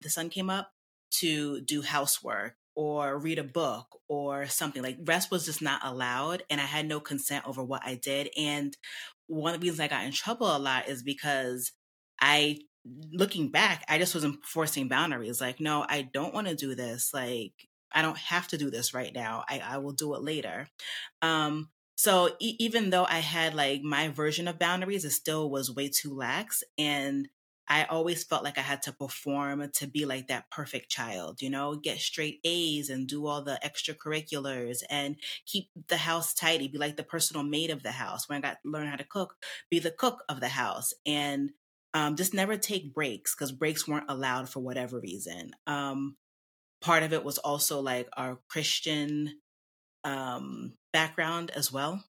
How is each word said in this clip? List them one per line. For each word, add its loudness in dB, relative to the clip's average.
the -6
sun -2
came -2
up -2
to 2
do 0
housework 0
or 0
read -2
a -4
book -2
or -2
something. -2
Like, -4
rest 4
was 2
just -2
not 2
allowed, 0
and 2
I 2
had 0
no 0
consent -2
over -4
what -4
I -4
did. -2
And 0
one 0
of -4
the -2
reasons 0
I 2
got 0
in -4
trouble 2
a 2
lot 2
is -4
because 0
I, 6
looking 2
back, 4
I 4
just 2
wasn't 0
forcing 0
boundaries. 2
Like, -2
"No, 2
I 0
don't -4
wanna -2
do -4
this. -2
Like, -4
I 6
don't 0
have -2
to -2
do 0
this -2
right -4
now. -4
I, -4
I -6
will -6
do -2
it -6
later." -4
Um, 2
so 6
e-, -2
even 4
though 6
I 2
had, 0
like, 2
my 2
version 0
of -4
boundaries, 2
it -2
still 0
was 0
way 0
too 0
lax. -2
And 2
I 6
always 0
felt 0
like -2
I 0
had -2
to -6
perform -2
to 0
be, 0
like, -4
that -2
perfect -6
child, -4
you -2
know, -2
get -4
straight -2
A's 2
and -2
do -4
all -2
the -2
extracurriculars -4
and -2
keep -4
the 2
house 0
tidy, 4
be, -6
like, 0
the -6
personal 0
maid 2
of -4
the -2
house. -6
When -2
I -4
got, -2
learn -4
how -4
to -8
cook, -4
be 4
the 0
cook 0
of -2
the 0
house, 0
and, 0
um, 2
just 0
never 2
take -4
breaks -2
'cause -4
breaks 0
weren't -2
allowed 0
for -8
whatever -4
reason. -10
Um, -2
part 8
of 2
it 2
was -2
also, 2
like, 0
our -4
Christian, 0
um, -4
background 2
as -2
well. -2